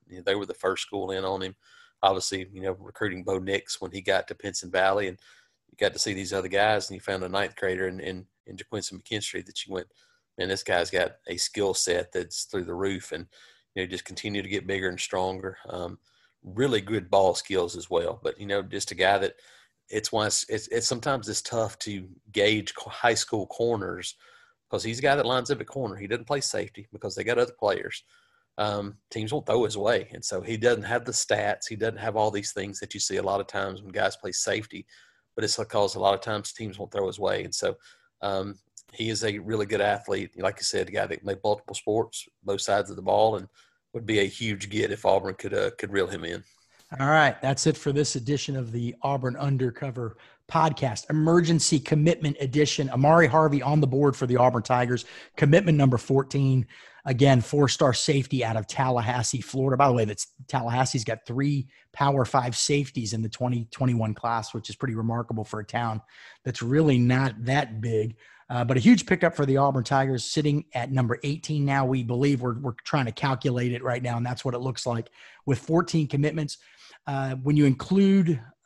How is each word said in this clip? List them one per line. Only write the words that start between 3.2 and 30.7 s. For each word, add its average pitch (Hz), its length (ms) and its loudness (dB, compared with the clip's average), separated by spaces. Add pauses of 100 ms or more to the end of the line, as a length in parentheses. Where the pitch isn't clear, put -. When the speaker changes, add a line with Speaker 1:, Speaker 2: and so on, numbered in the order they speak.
Speaker 1:
Bo 95 140 -2
Nix 95 420 -4
when 92 100 -8
he 95 100 -10
got 95 280 -2
to - 60 -14
Pinson 95 360 -10
Valley, 95 380 2
and 90 100 -10 (520)
you - 80 -20
got 101 140 2
to - 60 -8
see - 140 -2
these 95 200 -6
other 92 160 -2
guys, 101 400 2
and 98 60 -12
you 90 60 -14
found 95 220 -6
a 92 60 -6
ninth 98 280 -4
grader 92 320 -2
in, 92 120 -8
in, 92 260 -10 (200)
in 101 100 -16
JaQuincy 101 360 -10
McKinstry 95 540 -8
that - 180 -12
you 98 80 -14
went, 92 140 -6 (500)
"Man, 92 120 -4
this 95 140 -4
guy's 87 280 -2
got 90 220 -2 (140)
a 87 100 -8
skill 98 380 -2
set 87 380 -2
that's 87 320 -6
through 92 200 -6
the 85 100 -8
roof," 92 380 -6
and, 82 140 -10 (480)
you 95 80 -6
know, 92 40 -4
just 90 180 -10
continue 101 380 -8
to 95 60 -12
get 92 180 -6
bigger 95 220 -2
and 90 120 -6
stronger. 92 580 -4 (100)
Um, 90 300 -10 (460)
really 110 360 0
good 98 300 -4
ball 95 240 6
skills 87 420 -2
as 85 120 -12
well. 85 340 -2
But, - 180 -6
you 104 60 -12
know, 101 160 -2
just 98 280 -8
a 98 60 -12
guy 95 220 4
that 95 160 -2 (540)
it's 107 220 -4
why 107 160 0
it's, - 220 -2
it's, 107 200 -6
it's 113 180 -2
sometimes 123 420 -4
it's - 140 -4
tough 113 380 -4
to 95 280 -10 (240)
gauge 104 420 2
co-, - 160 -14
high 120 240 2
school 107 320 -4
corners 95 680 -4 (540)
'cause 98 120 -4
he's 113 160 -6
a 131 40 -4
guy 143 120 4
that 139 120 2
lines 123 240 0
up 127 100 -2
at 110 60 -10
corner. 110 300 -6
He 98 100 -10
doesn't 113 200 -4
play 143 140 -2
safety 104 520 -6
because 101 220 -10
they 104 100 -6
got 117 140 0
other 123 200 2
players. - 460 -2 (540)
Um, 104 380 -4 (140)
teams 110 220 -6
won't 143 140 -6
throw 117 180 2
his 101 120 -2
way. 101 360 0
And - 120 -14
so - 160 -6
he 110 160 -6
doesn't 113 280 2